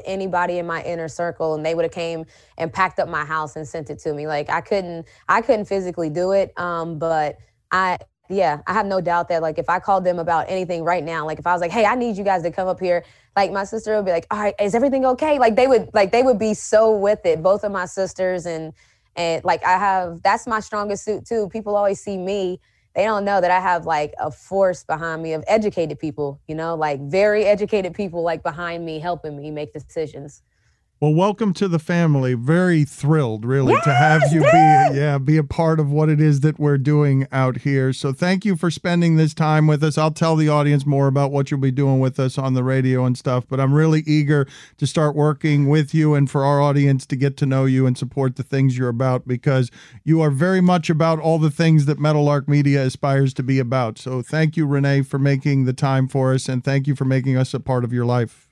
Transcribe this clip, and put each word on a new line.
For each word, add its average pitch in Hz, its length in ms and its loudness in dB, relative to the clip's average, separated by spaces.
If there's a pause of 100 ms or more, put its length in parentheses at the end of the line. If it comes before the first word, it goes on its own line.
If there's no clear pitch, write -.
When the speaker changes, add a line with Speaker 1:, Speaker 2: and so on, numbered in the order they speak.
Speaker 1:
anybody 180 540 -4
in 170 80 -8
my 165 160 -6
inner 165 240 -8
circle 160 480 -4
and 156 100 -6
they 165 80 0
would 170 100 -2
have 165 80 -4
came 165 340 -8 (340)
and 165 120 -4
packed 185 280 -2
up 170 100 -2
my 151 160 -4
house 156 300 -6
and 156 120 -12
sent 160 220 -12
it 151 100 -12
to 156 140 -6
me. 147 140 -8
Like, 147 240 -4
I 143 100 -2
couldn't, 175 460 -6 (220)
I 202 120 2
couldn't 214 240 0
physically 175 460 -4
do 180 220 -2
it. 196 260 0
Um, 165 400 -6
but 156 380 -4 (340)
I, 185 260 0 (320)
yeah, 170 360 0
I 185 80 -4
have 208 120 0
no 190 160 -2
doubt 170 280 -2
that, 165 120 -2
like, 160 180 -4
if 156 100 -6
I 175 100 0
called 190 240 0
them 175 160 0
about 165 300 -2
anything 180 340 -6
right 170 200 -2
now, 160 220 -6
like, 156 120 -6
if - 80 -10
I 170 80 0
was 175 80 -2
like, 175 100 -4
"Hey, 214 140 2
I 226 100 2
need 240 220 -4
you 202 60 -6
guys 190 200 0
to 170 80 -2
come 185 160 -4
up 185 120 -4
here," 175 240 0 (320)
like, 196 160 0
my 196 120 -4
sister 214 320 -4
would 208 100 0
be 185 60 -2
like, 170 200 -2
"All 208 80 -6
right, 208 200 -2
is 208 140 0
everything 262 320 2
okay?" 285 320 0
Like, 233 180 2
they 254 120 4
would, 247 260 2
like, 196 180 2
they 240 120 4
would 247 160 2
be 214 140 0
so 220 420 2
with 208 300 0
it, 160 180 0
both 202 200 2
of 202 80 -4
my 185 140 -4
sisters. 185 600 -4
And, 160 280 -8 (420)
and, 165 300 -4
like, 170 180 -2
I 185 140 2
have, 185 460 -2
that's 226 240 0
my 220 120 -2
strongest 208 460 -6
suit 214 200 -6
too. 214 240 -4
People 208 260 -6
always 202 240 0
see 196 180 -8
me. 185 420 -6 (360)
They 180 80 2
don't 208 220 -2
know 202 160 2
that 180 100 2
I 185 80 2
have, 175 260 -2
like, 151 340 -2
a 143 120 -6
force 190 520 -2
behind 165 380 -6
me 165 120 -6
of 156 140 -6
educated 185 520 -2
people, 143 480 -8
you 156 80 -8
know, 165 200 -6
like, 147 260 -4
very 202 440 0
educated 196 480 -2
people, 175 300 -6
like, 165 180 -4
behind 170 440 -8
me, 156 140 -10
helping 160 380 -8
me 151 140 -12
make 151 220 -10
decisions. 147 680 -12 (600)
Speaker 2:
Well, 151 120 2
welcome 196 420 0
to 196 120 -2
the 170 100 0
family. 151 580 0
Very 160 500 2
thrilled, 139 580 0
really, 135 300 2
to 605 120 2
Speaker 1:
Yes, 719 120 2
Speaker 2:
have - 240 4 (120)
you - 60 4
Speaker 1:
dude! 605 120 6 (420)
Speaker 2:
be, 139 60 0
yeah, 143 180 0
be 139 180 2
a 156 80 2
part 160 380 0
of 143 100 0
what 151 160 2
it 156 140 2
is 147 180 4
that 151 180 2
we're 147 200 2
doing 139 560 2
out 131 240 0
here. 135 340 0
So 135 220 -4
thank 185 320 0
you 190 100 2
for 165 160 -2
spending 170 460 2
this 156 160 2
time 156 340 2
with 151 160 2
us. 156 140 0
I'll 156 120 2
tell 160 280 0
the 156 100 2
audience 147 380 2
more 139 220 2
about 139 260 0
what 139 180 -2
you'll 143 80 -2
be 135 100 2
doing 135 300 2
with 131 180 0
us 131 200 -2
on 131 160 -2
the 127 100 0
radio 127 400 2
and 127 140 0
stuff, 123 280 -2
but 131 140 -4
I'm 135 140 2
really 156 340 4
eager 147 400 2 (300)
to 139 100 -2
start 151 300 0
working 147 500 2
with 147 260 2
you 151 200 4
and 143 180 2
for 139 140 0
our 143 160 2
audience 143 460 2
to 139 100 -4
get 139 200 0
to 147 80 0
know 135 200 2
you 131 200 2
and 127 120 0
support 131 400 -4
the 127 60 -6
things 135 340 0
you're 127 100 -2
about 127 400 -2
because 127 420 0 (360)
you 160 160 4
are 151 100 2
very 180 300 2
much 180 280 2
about 160 300 2
all 160 200 0
the 156 120 2
things 160 360 4
that 143 120 0
Meadowlark 147 480 2
Media 143 380 2
aspires 135 480 0
to 135 100 -6
be 131 160 0
about. 120 380 -2
So 127 240 -8
thank 156 340 0
you, 156 100 0
Renee, 139 360 2
for 139 180 -4
making 139 460 2
the 131 80 0
time 131 340 0
for 131 260 0
us, 131 140 -2
and 127 160 -4
thank 139 240 0
you 139 80 0
for 131 100 -4
making 131 300 0
us 127 180 0
a 131 60 -4
part 123 240 -2
of 120 80 -4
your 120 140 -2
life. 120 460 -2